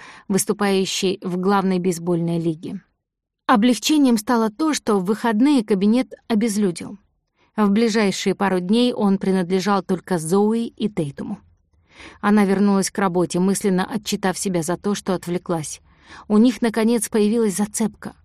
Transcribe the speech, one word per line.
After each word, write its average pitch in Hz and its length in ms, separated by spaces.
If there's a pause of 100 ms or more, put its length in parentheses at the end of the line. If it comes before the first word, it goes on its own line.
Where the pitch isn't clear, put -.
(280)
выступающий 196 920
в 180 160
главной 190 400
бейсбольной 170 600
лиге. 165 420 (680)
Облегчением 247 680
стало 226 320
то, 302 240
что 220 240
в 180 80
выходные 226 580
кабинет 214 500 (140)
обезлюдил. 202 720 (580)
В 208 160
ближайшие 202 640
пару 185 240
дней 233 340
он 196 240
принадлежал 190 640
только 185 380
Зои 208 480
и - 220
Тейтуму. 170 500 (840)
Она 208 240
вернулась 196 460
к - 80
работе, 175 400
мысленно 185 440
отчитав 202 540
себя 175 240
за 165 160
то, 202 160
что 190 220
отвлеклась. 175 640 (460)
У 208 100
них, 233 240
наконец, 226 480
появилась 214 460
зацепка, - 580 (120)